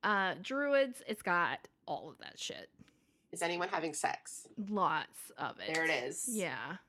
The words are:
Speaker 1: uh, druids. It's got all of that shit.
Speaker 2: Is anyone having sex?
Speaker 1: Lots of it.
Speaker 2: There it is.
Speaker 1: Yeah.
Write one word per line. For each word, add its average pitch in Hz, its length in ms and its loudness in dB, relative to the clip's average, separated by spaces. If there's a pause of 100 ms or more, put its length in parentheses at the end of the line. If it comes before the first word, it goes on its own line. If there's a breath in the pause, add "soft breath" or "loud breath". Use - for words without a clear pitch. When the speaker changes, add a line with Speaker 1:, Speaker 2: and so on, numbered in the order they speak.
Speaker 1:
uh, 196 400 4
druids. 269 640 2
It's 220 140 -4
got 175 480 2 (160)
all 156 240 -4
of - 120 -16
that - 180 -14
shit. - 320 -8 (600)
Speaker 2:
Is 170 100 -4
anyone 175 260 0
having 165 240 0
sex? - 560 -4 (220)
Speaker 1:
Lots 175 680 0
of 131 240 -6
it. 107 140 -2
Speaker 2:
There 160 100 4
it 160 60 4 (160)
is. - 200 -4
Speaker 1:
Yeah. 165 500 -2 (120)